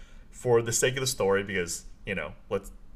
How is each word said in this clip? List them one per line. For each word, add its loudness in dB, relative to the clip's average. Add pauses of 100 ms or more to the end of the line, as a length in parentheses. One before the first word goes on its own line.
(300)
for 4
the -2
sake 2
of -4
the 0
story, 2
because, -4 (200)
you -4
know, -6 (160)
let's, -2 (240)